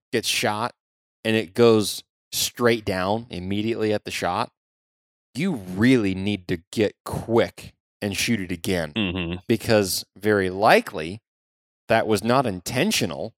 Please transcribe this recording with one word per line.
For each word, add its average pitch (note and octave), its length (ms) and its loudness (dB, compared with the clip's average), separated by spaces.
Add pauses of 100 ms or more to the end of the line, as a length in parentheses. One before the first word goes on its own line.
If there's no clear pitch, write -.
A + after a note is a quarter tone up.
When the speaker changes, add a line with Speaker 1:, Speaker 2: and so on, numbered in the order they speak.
(140)
Speaker 1:
gets A2+ 160 -2
shot A2 460 -2 (500)
and A2 120 2
it F#2 180 -2
goes A2 480 4 (300)
straight A#2 520 0
down G2 460 -2
immediately G#2 640 -2
at G#2 120 -4
the - 60 -10
shot, G2+ 400 -4 (840)
you E3+ 200 -2
really G2+ 600 2
need F#2+ 340 -4
to F#2 100 -2 (140)
get G#2 220 0 (100)
quick - 720 -2 (260)
and G2 160 -4
shoot A2+ 240 -2
it F2+ 120 -8
again, E2+ 420 -4
Speaker 2:
Mm-hmm. F#2 420 -4 (100)
Speaker 1:
because G#2+ 580 0 (140)
very G2 320 0
likely G2+ 680 2 (680)
that A2 180 4
was G#2 180 2
not B2 220 2
intentional G#2 920 -4